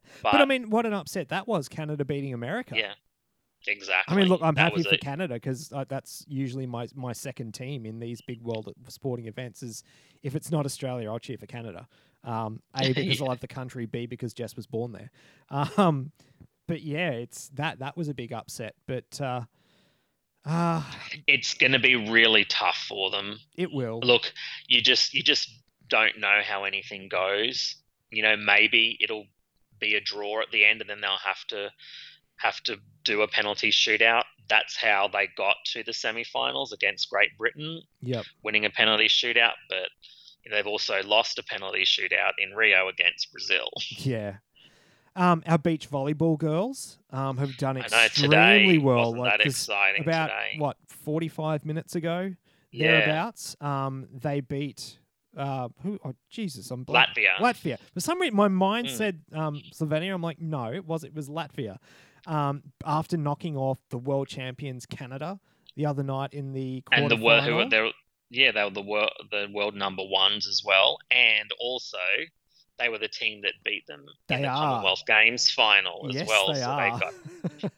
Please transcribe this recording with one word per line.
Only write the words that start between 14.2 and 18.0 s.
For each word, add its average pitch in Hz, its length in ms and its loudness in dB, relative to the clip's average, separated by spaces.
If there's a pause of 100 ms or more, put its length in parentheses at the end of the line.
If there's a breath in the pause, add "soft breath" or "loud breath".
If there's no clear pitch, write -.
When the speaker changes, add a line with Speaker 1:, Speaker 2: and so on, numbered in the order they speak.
Speaker 2:
Jess 113 220 -10
was 107 120 -12
born 113 260 -6
there. 101 180 -18 (380 soft breath)
Um, 147 600 2 (560 soft breath)
but 165 140 -4
yeah, 160 300 -2
it's, 120 440 -8
that, 143 240 -6
that 135 180 -10
was 170 120 -4